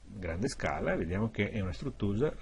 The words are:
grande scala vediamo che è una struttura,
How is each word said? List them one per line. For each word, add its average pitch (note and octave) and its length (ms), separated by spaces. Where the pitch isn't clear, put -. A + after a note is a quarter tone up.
grande F#2 460
scala G2+ 480
vediamo G2+ 340
che G2+ 200
è A2+ 100
una F#2 120
struttura, A#2+ 680